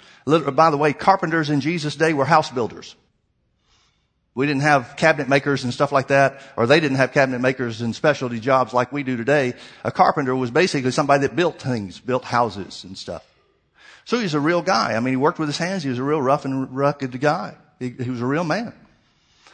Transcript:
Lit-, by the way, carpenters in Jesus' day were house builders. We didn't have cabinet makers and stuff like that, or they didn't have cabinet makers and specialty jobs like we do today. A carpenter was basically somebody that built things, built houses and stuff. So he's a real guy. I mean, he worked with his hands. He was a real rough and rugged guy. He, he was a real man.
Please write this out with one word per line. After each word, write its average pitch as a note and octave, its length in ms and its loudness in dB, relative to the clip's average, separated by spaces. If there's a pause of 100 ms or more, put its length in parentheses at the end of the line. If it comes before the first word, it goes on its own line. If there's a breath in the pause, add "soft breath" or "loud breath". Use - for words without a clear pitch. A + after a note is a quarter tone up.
(260 soft breath)
Lit-, C#3+ 280 2
by D#3+ 160 6
the C#3+ 60 0
way, D3+ 160 2
carpenters E3 560 0
in D3 140 0
Jesus' D3+ 340 -4
day D#3+ 160 2
were C#3 140 0
house D#3 240 4
builders. A2 440 -6 (1400)
We C3+ 120 0
didn't C#3+ 140 0
have C#3+ 380 2
cabinet D3+ 280 2
makers C#3 380 0
and A#2+ 80 -4
stuff C#3+ 180 0
like C#3 180 0
that, C#3 340 2 (120)
or A#2 120 0
they D3+ 140 6
didn't C3+ 180 0
have C3 140 2
cabinet C3 260 2
makers B2 420 -2
and A2+ 160 -4
specialty A#2+ 440 0
jobs B2+ 340 2
like B2 180 0
we C#3+ 120 -6
do B2+ 120 -4
today. B2 380 0 (300 loud breath)
A A#2 60 -4
carpenter C3+ 460 2
was B2+ 140 -2
basically B2+ 400 0
somebody C#3+ 360 2
that A2+ 80 -4
built E3 280 -2
things, G#2 360 -6
built B2 260 -4
houses G#2 600 -4
and F#2 140 -16
stuff. - 260 -12 (800 loud breath)
So A#3 140 -2
he's F#3 160 -4
a D3 60 0
real E3+ 200 0
guy. A2+ 340 0
I A2 60 0
mean, C3 120 -2
he C3 40 0
worked D3+ 220 0
with D#3 100 -4
his D3 100 -4
hands. F3+ 240 -4
He C#3 60 -4
was B2 100 -2
a B2+ 40 -4
real D3 180 -2
rough C3+ 240 0
and C3+ 320 -6
rugged C3+ 440 -2
guy. D3+ 360 -2 (220)
He, B2+ 100 -6
he B2 220 -8
was A#2+ 100 -6
a B2 60 -4
real D3+ 180 -2
man. F#3+ 300 -6 (800 soft breath)